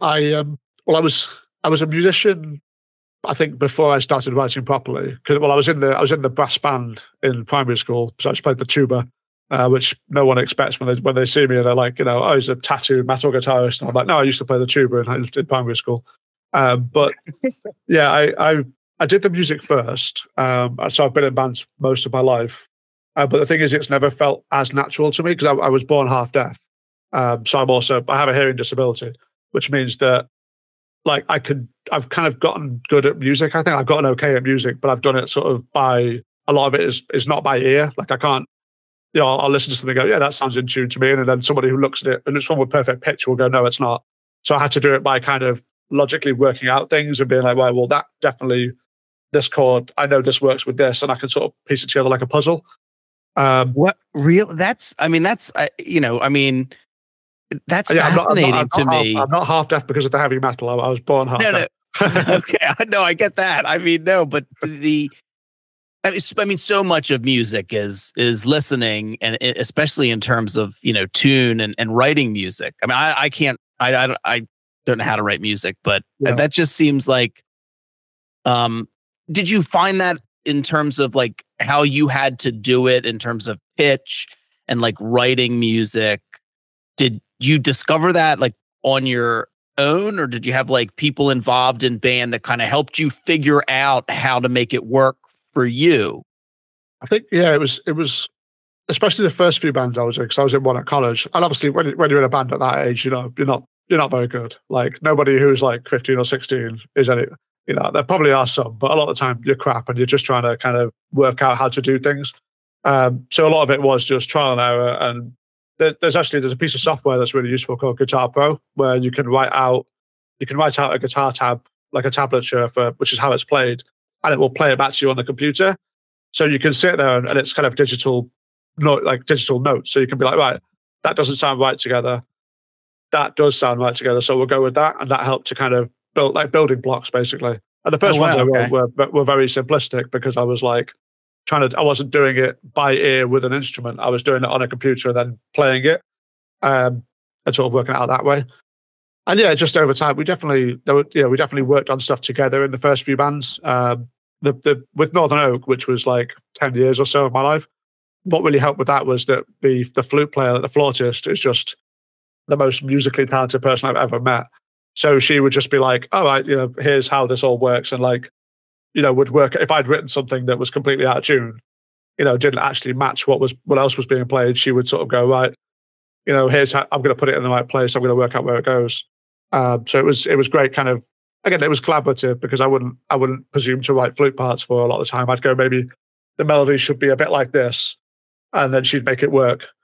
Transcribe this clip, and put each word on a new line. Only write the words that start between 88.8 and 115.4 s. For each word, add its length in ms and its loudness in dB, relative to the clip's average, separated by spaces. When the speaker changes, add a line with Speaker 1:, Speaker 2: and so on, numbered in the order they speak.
Speaker 2:
on 240 0
your 420 -2
own, 420 0
or 60 -2
did 220 -6
you 60 -2
have, 160 -2
like, 260 0
people 340 0
involved 540 0
in 160 -2
band 340 -2
that 100 -6
kinda 220 -2
helped 320 -2
you 140 0
figure 580 0
out 400 0
how 300 -2
to 100 0
make 240 -2
it 120 -4
work 320 2
for 120 2
you? 580 2
Speaker 1:
I 40 -18
think, 260 0
yeah, 220 4
it 60 4
was, 260 -4
it 80 -4
was, 340 -4
especially 340 2
the 80 6
first 280 2
few 120 0
bands 260 -2
I 60 0
was 140 -2
in, 100 -4
'cause 120 -2
I 40 6
was 120 4
in 80 2
one 140 2
at 100 -8
college. 460 0
And 120 2
obviously, 240 0
when, 280 0
when 120 2
you're 100 4
in 60 4
a 40 0
band 220 -2
at 80 -4
that 280 0
age, 180 -2
you 60 0
know, 260 -6
you're 100 0
not, 160 -2
you're 120 2
not 120 -2
very 160 0
good. 280 -8
Like, 340 -4
nobody 360 4
who's, 220 4
like, 260 0
fifteen 300 -2
or 80 0
sixteen 540 -6
is 140 2
any, 160 0
you 80 -4
know, 160 -2
there 120 2
probably 280 2
are 160 4
some, 300 -4
but 140 -2
a 40 2
lot 120 2
of 80 -4
the 40 -10
time 260 0
you're 100 2
crap 320 -4
and 100 -4
you're 100 0
just 180 0
trying 180 0
to 140 0
kind 200 -2
of 140 0
work 280 2
out 160 2
how 120 0
to 120 -4
do 180 0
things. 340 -4
Um, 460 2
so 160 4
a 20 6
lot 140 4
of 60 -2
it 120 2
was 220 2
just 260 -2
trial 240 0
and 80 -2
error. 380 0
And 340 -6